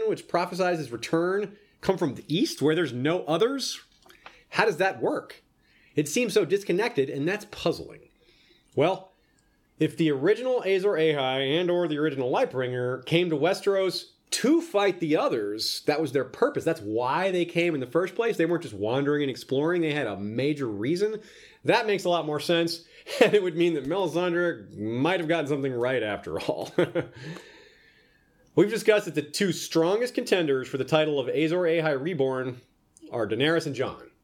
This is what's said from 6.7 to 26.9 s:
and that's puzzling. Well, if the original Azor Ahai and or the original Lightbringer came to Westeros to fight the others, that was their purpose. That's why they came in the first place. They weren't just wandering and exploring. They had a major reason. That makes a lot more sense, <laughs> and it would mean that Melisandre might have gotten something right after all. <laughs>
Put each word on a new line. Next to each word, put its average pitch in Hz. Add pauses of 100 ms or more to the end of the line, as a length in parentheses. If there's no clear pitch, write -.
and 143
that's 202
puzzling. - (640)
Well, 175 (640)
if 151
the 160
original 214
Azor 196
Ahai 143
and 180
or 175
the 151
original 139
Lightbringer 127
came 175
to 156
Westeros 190 (240)
to 320
fight 202
the 156
others, 113
that 147
was 143
their 131
purpose. 247
That's 160
why 123
they 175
came 170
in 139
the 123
first 175
place. 233
They 165
weren't 165
just 123
wandering 139
and 135
exploring. 151
They 156
had 143
a 101
major 123
reason. 175 (440)
That 214
makes 196
a 185
lot 170
more 151
sense, 170 (200)
<laughs> -
and 208
it 208
would 175
mean 170
that 131
Melisandre 170
might 123
have 156
gotten 165
something 139
right 123
after 98
all. -
<laughs> 185 (1700)